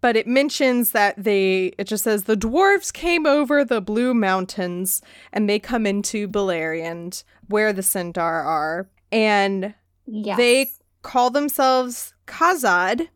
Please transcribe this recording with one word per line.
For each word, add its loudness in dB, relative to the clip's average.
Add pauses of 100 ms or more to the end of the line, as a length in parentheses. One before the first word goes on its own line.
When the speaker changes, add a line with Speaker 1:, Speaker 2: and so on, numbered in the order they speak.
Speaker 1:
But 2
it 0
mentions 2
that 2
they, 2
it -4
just -6
says, 0
"The 0
dwarves 2
came 0
over 2
the -2
Blue 0
Mountains -2 (300)
and 0
they 2
come -2
into -2
Beleriand, -4 (260)
where 2
the -4
Sindar -2
are." -2 (240)
And 2 (320)
Speaker 2:
Yes. -6
Speaker 1:
they 4 (320)
call 2
themselves 0 (120)
Khazad. 0